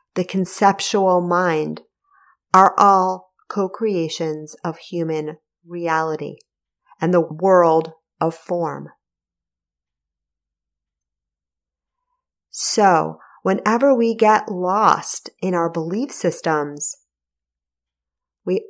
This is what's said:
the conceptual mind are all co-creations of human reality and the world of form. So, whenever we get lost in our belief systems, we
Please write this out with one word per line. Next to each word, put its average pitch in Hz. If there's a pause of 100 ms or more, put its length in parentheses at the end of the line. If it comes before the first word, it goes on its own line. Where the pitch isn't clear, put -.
(160)
the 180
conceptual 190
mind 170 (680)
are 190
all 185 (180)
co-creations 170
of 165
human 160 (280)
reality 160 (640)
and 175
the 175
world 160 (280)
of 165
form. 147 (3500)
So, 165 (240)
whenever 226
we 233
get 214
lost 185 (100)
in 185
our 170
belief 175
systems, 151 (1500)
we 185